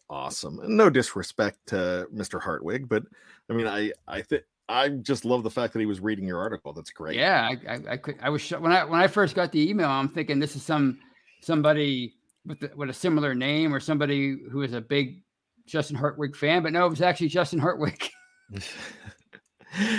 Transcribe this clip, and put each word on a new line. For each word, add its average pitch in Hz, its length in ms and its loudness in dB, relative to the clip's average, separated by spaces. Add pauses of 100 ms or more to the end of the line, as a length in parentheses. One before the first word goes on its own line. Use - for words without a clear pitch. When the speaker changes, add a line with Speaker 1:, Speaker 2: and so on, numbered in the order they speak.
Speaker 1:
awesome. - 520 -6
And 214 160 0
no 208 140 10
disrespect 110 760 0
to 90 460 -2
Mister 95 260 -8
Hartwig, 98 500 -6
but 110 140 2 (480)
I - 20 -2
mean, 113 140 0
I, 104 240 -2 (160)
I 101 160 -8
thi-, - 200 -2 (260)
I 131 200 2
just 139 360 -2
love 120 180 2
the 110 80 -2
fact 120 220 -2
that 113 80 -2
he 107 60 0
was 101 120 -2
reading 98 260 -2
your 90 140 -4
article. 95 340 -6
That's 80 200 -14
great. 78 240 -6
Speaker 2:
Yeah, 135 340 2
I, 123 220 -8
I, 123 80 -8 (100)
I 123 60 -4
could, 139 260 -10
I 131 80 0
was 147 100 0
sh-, - 120 -8
when 165 180 0
I, 180 140 6
when 165 160 2
I 185 80 6
first 190 260 2
got 175 160 0
the 156 180 2
email, 196 200 2
I'm 135 200 2
thinking 147 300 -2
this 147 160 -2
is 139 80 -8
some, 143 380 2 (400)
somebody 147 760 2 (320)
with 151 140 -12
the, 143 160 -8
with 143 120 -4
a 127 60 -6
similar 151 400 2
name 147 400 2
or 135 60 0
somebody 139 580 0 (100)
who 135 140 -4
is 123 100 -4
a 120 80 -4
big 135 440 -2 (420)
Justin 147 300 -2
Hartwig 143 400 -2
fan, 165 260 2
but 160 100 -2
no, 175 140 4
it 175 40 4
was 156 120 0
actually 175 260 2
Justin 170 300 0
Hartwig. 151 560 0
<laughs> - 60 -20 (320)
Speaker 1:
<laughs> 98 80 -8 (1400)